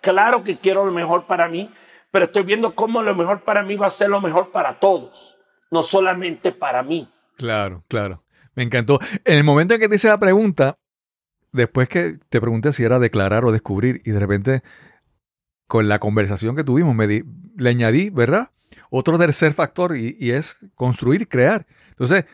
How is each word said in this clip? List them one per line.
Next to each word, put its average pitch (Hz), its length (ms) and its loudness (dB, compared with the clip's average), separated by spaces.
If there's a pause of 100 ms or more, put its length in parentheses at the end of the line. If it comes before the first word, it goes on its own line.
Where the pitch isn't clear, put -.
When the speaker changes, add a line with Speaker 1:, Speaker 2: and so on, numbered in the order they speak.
Speaker 1:
Claro 220 420 2
que 196 140 -6
quiero 190 280 0
lo 196 60 -2
mejor 170 340 -2
para 170 220 0
mí, 175 240 -8 (400)
pero 185 140 4
estoy 196 180 -2
viendo 214 320 -2
cómo 226 260 -2
lo 208 140 -2
mejor 180 280 -2
para 208 200 -4
mí 196 120 -6
va 202 120 -2
a 190 40 0
ser 202 180 -2
lo 202 100 0
mejor 180 320 -2
para 143 280 -4
todos, 165 580 -2 (340)
no 165 120 -2
solamente 185 680 -2
para 131 320 -4
mí. 143 260 -8 (280)
Speaker 2:
Claro, 104 500 -6
claro. 101 360 -8 (320)
Me 127 80 -4
encantó. 120 360 0 (240)
En 160 140 4
el 143 60 4
momento 151 300 4
en 226 60 2
que 220 80 2
te 208 80 2
hice 208 140 2
la 208 100 4
pregunta, 190 580 2 (720)
después 127 360 0
que 175 300 -4 (120)
te 120 120 0
pregunté 113 320 0
si 127 100 -2
era 117 160 2
declarar 110 460 0
o 117 60 4
descubrir, 110 520 -2
y 113 80 -6
de 104 80 0
repente, 101 440 0 (1040)
con 110 200 2
la 104 120 2
conversación 107 560 -2
que 151 100 -4
tuvimos, 139 280 2
me 110 140 0
di-, 104 160 0 (320)
le 127 140 0
añadí, 120 400 2
¿verdad? 170 420 0 (380)
Otro 143 280 0
tercer 160 360 2
factor, 175 420 -2
y, 117 240 -6
y 120 120 -2
es 143 260 -6 (180)
construir, 127 520 0
crear. 156 380 2 (240)
Entonces, 156 440 0